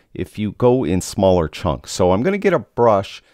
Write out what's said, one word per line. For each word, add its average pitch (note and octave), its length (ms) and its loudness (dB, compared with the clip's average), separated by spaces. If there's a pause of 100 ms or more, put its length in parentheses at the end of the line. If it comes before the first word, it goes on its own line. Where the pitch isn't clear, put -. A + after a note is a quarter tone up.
(120)
if - 280 -10
you G#2 180 -4
go B2 240 2
in F2+ 180 -2
smaller F2+ 460 2
chunks. - 460 -6
So F2+ 180 2
I'm G2+ 140 0
gonna G3 120 -2
get G3 160 0
a D#3 60 0
brush A2 640 0 (120)